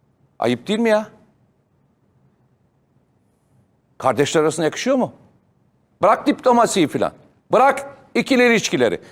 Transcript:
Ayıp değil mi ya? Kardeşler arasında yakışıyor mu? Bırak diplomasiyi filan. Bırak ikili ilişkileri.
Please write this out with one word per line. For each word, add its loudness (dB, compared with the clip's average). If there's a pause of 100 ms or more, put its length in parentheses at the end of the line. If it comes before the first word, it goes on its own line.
(400)
Ayıp -4
değil -4
mi 0
ya? 0 (3000)
Kardeşler 0
arasında -2
yakışıyor -2
mu? -4 (880)
Bırak 2
diplomasiyi 2
filan. -4 (400)
Bırak 0 (180)
ikili 2
ilişkileri. 0 (100)